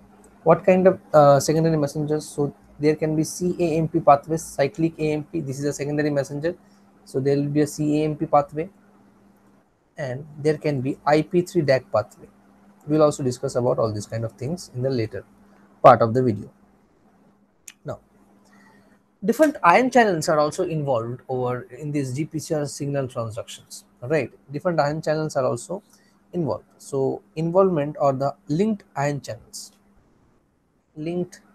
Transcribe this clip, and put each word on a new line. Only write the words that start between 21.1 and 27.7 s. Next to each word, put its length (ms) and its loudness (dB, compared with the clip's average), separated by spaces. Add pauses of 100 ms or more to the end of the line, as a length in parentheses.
over 340 -4
in 300 -12
these 220 -4
G 100 -4
P 140 -8
C 160 -6
R 100 -2
signal 440 -6
transductions, 760 -12 (180)
right? 300 -2 (200)
Different 280 -2
ion 220 -2
channels 340 -2
are 80 0
also 380 -4 (500)
involved. 320 -4 (140)
So 440 -4 (140)
involvement 640 0